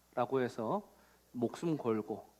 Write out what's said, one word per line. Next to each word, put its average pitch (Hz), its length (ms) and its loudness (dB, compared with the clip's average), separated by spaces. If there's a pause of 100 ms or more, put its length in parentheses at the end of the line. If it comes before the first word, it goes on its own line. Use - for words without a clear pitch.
(140)
라고 131 260 2
해서 120 420 0 (500)
목숨 131 440 0
걸고, 110 500 -2 (140)